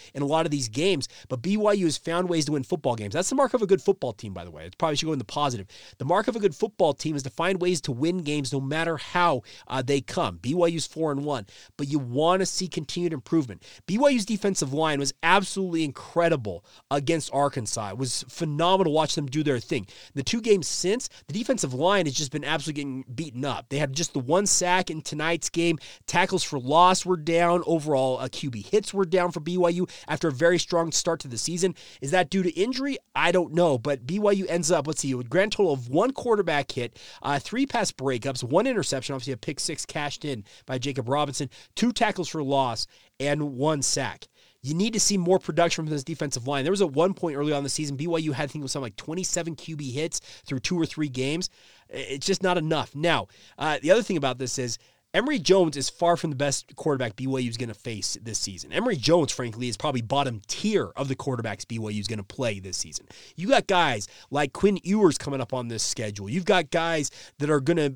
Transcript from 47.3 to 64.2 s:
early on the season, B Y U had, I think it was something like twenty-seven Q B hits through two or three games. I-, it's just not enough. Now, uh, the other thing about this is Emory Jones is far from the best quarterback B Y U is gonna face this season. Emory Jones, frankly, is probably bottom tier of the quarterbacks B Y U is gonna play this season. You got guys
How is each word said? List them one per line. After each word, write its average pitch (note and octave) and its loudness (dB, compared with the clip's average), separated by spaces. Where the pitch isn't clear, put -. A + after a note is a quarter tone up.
early D3 0
on C#3+ 0
the C3+ -4
season, C#3+ -4
B D3 -4
Y E3 0
U D#3 -2
had, D3+ -2
I D3 -4
think D3+ -8
it - -8
was C3 -6
something C3+ -6
like G#2 -14
twenty-seven E3+ -4
Q D#3+ -12
B C#3+ -8
hits D3+ -4
through C3+ -4
two F3 -2
or E3 2
three D#3 -4
games. C3+ -2
I-, - -14
it's C3+ -6
just F#3+ -2
not F3+ 4
enough. D#3 0
Now, C#3+ 2
uh, D3+ 0
the D#3 6
other A3 6
thing F3+ 0
about C3 0
this B2+ -4
is A#2+ -4
Emory B3 2
Jones E3+ 4
is C3 -2
far E3+ 2
from E3 -2
the C#3+ -4
best C#3+ -2
quarterback B2+ -2
B C3 -8
Y C3 0
U B2 0
is A#2 -8
gonna A#2 -6
face - -6
this A2 -6
season. - -8
Emory G3+ 0
Jones, C#3+ 4
frankly, A#2+ -6
is - -6
probably C3+ -2
bottom A#2+ -2
tier G3 0
of C#3 -4
the - -2
quarterbacks A2+ -6
B A2+ -8
Y G#2+ -6
U G#2+ -2
is G2 -6
gonna G#2+ -6
play G#2+ -4
this F#2 -10
season. - -8
You F3 -6
got B3+ 4
guys D3+ 2